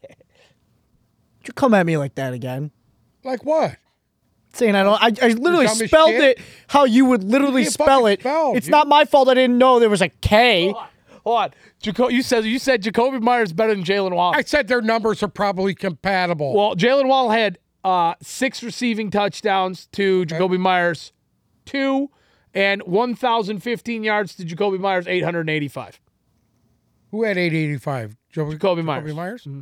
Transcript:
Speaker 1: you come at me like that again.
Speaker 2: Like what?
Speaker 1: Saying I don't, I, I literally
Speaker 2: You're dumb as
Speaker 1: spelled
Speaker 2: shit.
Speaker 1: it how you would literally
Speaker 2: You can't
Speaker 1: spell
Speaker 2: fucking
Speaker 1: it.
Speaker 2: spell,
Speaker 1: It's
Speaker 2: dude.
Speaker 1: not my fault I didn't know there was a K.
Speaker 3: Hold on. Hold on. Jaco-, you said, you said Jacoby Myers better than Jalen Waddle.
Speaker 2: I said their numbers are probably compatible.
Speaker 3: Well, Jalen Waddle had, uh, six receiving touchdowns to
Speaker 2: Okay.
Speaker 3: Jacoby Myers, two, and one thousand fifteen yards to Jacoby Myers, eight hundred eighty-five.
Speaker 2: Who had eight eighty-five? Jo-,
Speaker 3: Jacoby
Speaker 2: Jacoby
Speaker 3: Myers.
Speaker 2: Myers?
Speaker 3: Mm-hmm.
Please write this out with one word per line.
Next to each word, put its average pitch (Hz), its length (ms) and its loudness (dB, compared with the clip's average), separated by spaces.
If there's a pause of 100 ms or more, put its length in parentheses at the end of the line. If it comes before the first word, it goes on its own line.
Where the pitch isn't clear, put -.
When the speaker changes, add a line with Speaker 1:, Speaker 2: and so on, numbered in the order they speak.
(1500)
Speaker 1:
you - 80 -16
come 254 200 2
at 190 120 4
me 165 120 -2
like 139 180 -6
that 131 180 -6
again. 127 380 -10 (520)
Speaker 2:
Like 254 200 -8
what? 285 320 -2 (760)
Speaker 1:
Saying 220 220 0
I 196 80 2
don't, 202 200 2
I, 226 40 4 (140)
I 254 120 4
literally 302 320 2
Speaker 2:
You're 220 80 2
dumb 220 80 -4
as 220 80 -4
Speaker 1:
spelled 320 220 6
Speaker 2:
shit. 254 280 2
Speaker 1:
it - 60 -20 (220)
how 285 180 4
you 254 200 6
would 247 180 2
literally 262 380 2
Speaker 2:
You - 40 2
can't 277 80 -2
Speaker 1:
spell 277 300 4
Speaker 2:
fucking 208 100 4
Speaker 1:
it. - 80 -4
Speaker 2:
spell, 285 340 -2
Speaker 1:
It's 233 120 -4
Speaker 2:
dude. 165 40 0
Speaker 1:
not 302 160 4
my 294 180 6
fault 269 220 4
I 262 80 4
didn't 247 220 2
know 254 220 6
there 233 100 4
was 202 120 0
a 180 80 0
K. 208 640 2
Speaker 3:
Hold 196 60 -8
on. - 100 -16 (380)
Hold 233 120 0
on. 196 140 -4 (320)
Jaco-, 233 280 0
you 247 120 0
said, 226 220 0
you 226 120 -2
said 254 240 0
Jacoby 233 380 -2
Myers 226 340 0
better 220 220 0
than 196 80 -6
Jalen 190 320 -2
Waddle. 175 240 0
Speaker 2:
I 254 40 -2
said 285 240 -2
their 247 140 0
numbers 220 400 -2
are 208 60 -4
probably 196 480 -4
compatible. 175 800 -4
Speaker 3:
Well, 208 200 0
Jalen 254 320 2
Waddle 262 240 2
had, 214 280 0 (240)
uh, 175 380 0
six - 420 -6
receiving 226 480 -4
touchdowns 190 800 -2
to 190 300 0
Speaker 2:
Okay. 175 80 -2
Speaker 3:
Jacoby 180 280 -2
Myers, 180 560 -2 (520)
two, 269 440 -2 (440)
and 196 300 0
one 214 320 -2
thousand 220 460 -2
fifteen 226 420 -6
yards 208 320 -2
to 185 100 -14
Jacoby 190 340 -4
Myers, 185 280 -2
eight 180 160 -2
hundred 165 260 -4
eighty-five. 143 500 -6 (1120)
Speaker 2:
Who 220 120 -4
had 208 140 -2
eight 175 160 -2
eighty-five? 139 640 -6 (140)
Jo-, 151 200 -6
Speaker 3:
Jacoby 156 40 -10
Speaker 2:
Jacoby 170 260 -2
Speaker 3:
Myers. 151 340 -6
Speaker 2:
Myers? 185 280 -12
Speaker 3:
Mm-hmm. 139 180 -16